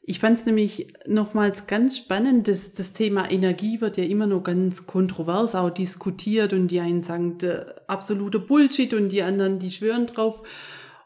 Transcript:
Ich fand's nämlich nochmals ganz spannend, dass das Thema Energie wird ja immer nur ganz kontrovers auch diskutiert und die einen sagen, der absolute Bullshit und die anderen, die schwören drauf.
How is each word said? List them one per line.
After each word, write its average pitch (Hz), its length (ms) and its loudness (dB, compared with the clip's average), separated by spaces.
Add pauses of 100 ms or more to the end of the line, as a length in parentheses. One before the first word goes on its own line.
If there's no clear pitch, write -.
Ich 180 120 -6
fand's 226 260 4
nämlich 214 480 0 (140)
nochmals 208 580 0
ganz 247 320 0
spannend, 226 500 2
dass 190 260 -2
das 185 200 -10
Thema 202 380 0
Energie 190 500 0
wird 214 160 -2
ja 180 60 0
immer 208 240 0
nur 190 160 2
ganz 180 420 0
kontrovers 185 680 0
auch 180 160 2
diskutiert 196 840 -2
und 185 140 2
die 175 120 0
einen 170 220 0
sagen, 175 380 -4
der - 500 -6
absolute 202 480 -4
Bullshit 269 560 4
und 208 160 2
die 190 140 0
anderen, 196 340 2
die 185 140 -6
schwören 233 340 0
drauf. 220 380 -2 (640)